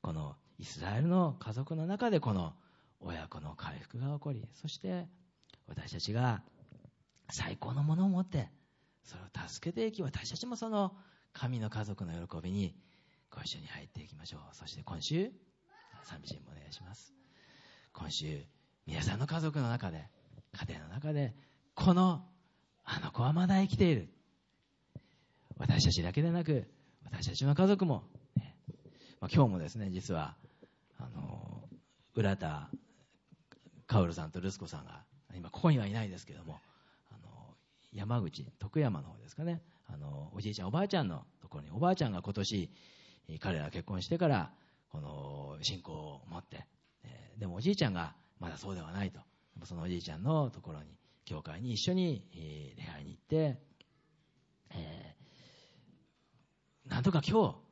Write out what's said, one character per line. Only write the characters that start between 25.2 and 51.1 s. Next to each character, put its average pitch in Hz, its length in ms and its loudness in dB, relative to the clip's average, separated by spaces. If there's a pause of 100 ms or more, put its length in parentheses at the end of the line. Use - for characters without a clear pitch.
私 - 280 6
た 82 60 8
ち 87 120 2
だ 90 100 0
け 143 80 4
で 170 100 4
な 170 120 2
く、 147 280 2 (320)
私 - 240 -6
た - 80 -2
ち - 100 0
の 143 100 8
家 185 120 8
族 190 180 6
も、 135 180 2 (320)
ね。 - 200 0 (640)
ま 92 80 -4
あ、 - 60 -4
今 143 120 10
日 107 60 4
も 90 80 0
で 80 100 -2
す - 80 -10
ね、 101 120 -4
実 92 240 -2
は、 76 240 -2 (640)
あ - 100 -12
の、 - 580 -10 (460)
浦 98 240 4
田 76 320 -4 (1160)
薫 90 260 6
さ 80 120 -6
ん 78 60 -10
と 90 80 -6
ル 95 120 -2
ス - 80 -10
子 82 80 -10
さ 73 140 -12
ん 71 40 -16
が、 - 180 -18 (320)
今 90 140 -10
こ - 120 -8
こ 165 100 8
に 131 80 6
は 101 80 0
い 101 40 0
な 113 120 0
い 101 60 -4
で 90 80 -8
す - 80 -14
け - 80 -18
ど 85 120 -16
も、 78 140 -12 (520)
あ - 60 -20
の、 - 380 -20 (360)
山 107 300 0
口、 78 240 -6 (140)
徳 104 200 -2
山 104 220 2
の 73 80 -12
方 - 80 -18
で - 100 -20
す - 80 -20
か 151 80 -6
ね。 170 180 -2 (260)
あ - 100 -10
の、 71 380 -8
お 98 60 -6
じ 104 100 -4
い - 20 -4
ち 101 80 -6
ゃ 90 40 -4
ん、 - 20 -2
お 101 40 -2
ば 165 100 2
あ 202 60 2
ち 196 80 0
ゃ 165 60 4
ん 110 60 0
の 78 180 -6 (160)
と - 80 -18
こ - 80 -12
ろ 73 60 -10
に、 76 80 -14
お 101 80 -4
ば 170 100 6
あ 185 60 6
ち 160 100 2
ゃ 113 40 0
ん - 20 0
が 87 100 -2
今 101 140 -4
年、 98 340 0 (680)
彼 92 180 -2
ら 76 140 -4
結 85 120 -6
婚 95 200 -4
し - 40 -8
て 170 100 0
か 175 100 4
ら、 107 260 2 (360)
こ 78 120 -10
の 71 600 -10
信 95 200 -4
仰 - 100 -12
を 76 380 -10
持 85 80 -10
っ - 80 -12
て、 - 220 -16 (360)
え - 320 -20
ー、 110 40 -14
で 98 80 -4
も 87 80 -6
お 104 60 -4
じ 175 100 4
い 202 40 4
ち 180 80 2
ゃ 117 60 4
ん 95 40 0
が 85 220 -4 (240)
ま 87 100 -6
だ 78 80 -10
そ 98 140 -8
う 92 40 -4
で 87 60 -8
は 80 120 -10
な 101 100 -2
い 92 80 -2
と。 71 80 -18 (460)
そ 87 100 -12
の 82 80 -6
お 87 40 -4
じ 90 100 0
い 82 40 -4
ち 80 100 -10
ゃ 78 60 -8
ん 90 60 -8
の 143 280 2
と - 100 -16
こ 82 120 -12
ろ 76 100 -12
に、 76 140 -20 (280)